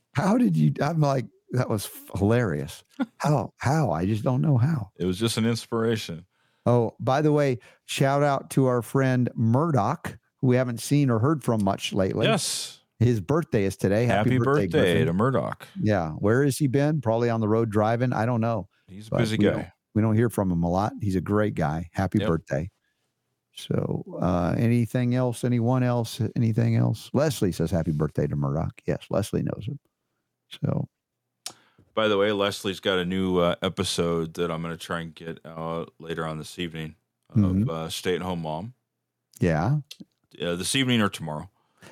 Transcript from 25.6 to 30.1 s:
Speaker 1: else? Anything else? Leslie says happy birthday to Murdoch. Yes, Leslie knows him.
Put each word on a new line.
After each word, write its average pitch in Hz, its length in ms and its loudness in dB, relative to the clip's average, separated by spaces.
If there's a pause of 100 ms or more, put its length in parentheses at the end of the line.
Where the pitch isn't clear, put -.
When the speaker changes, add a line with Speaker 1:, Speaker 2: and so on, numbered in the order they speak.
Speaker 1:
else? 120 380 -2 (140)
Anything 117 400 0
else? 117 380 0
Leslie 123 380 2
says 82 200 -2
happy 82 200 0
birthday 73 360 -2
to 76 80 -4
Murdoch. 71 500 -4
Yes, - 240 -4
Leslie 87 340 -2
knows - 240 -8
him. 139 120 -10 (840)